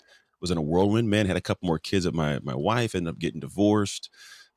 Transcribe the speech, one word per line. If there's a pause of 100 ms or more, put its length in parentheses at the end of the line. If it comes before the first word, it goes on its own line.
(400)
Was
in
a
whirlwind,
man,
had
a
couple
more
kids
with
my,
my
wife,
ended
up
getting
divorced, (460)